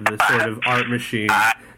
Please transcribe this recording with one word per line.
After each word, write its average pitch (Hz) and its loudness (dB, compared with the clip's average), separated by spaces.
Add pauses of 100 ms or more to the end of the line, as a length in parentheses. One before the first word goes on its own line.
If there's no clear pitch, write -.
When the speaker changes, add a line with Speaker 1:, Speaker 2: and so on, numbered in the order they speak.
Speaker 1:
the 107 -4 (120)
sort 113 2
of 110 -6
art 123 0
machine 117 -2
Speaker 2:
Uh, 110 4 (260)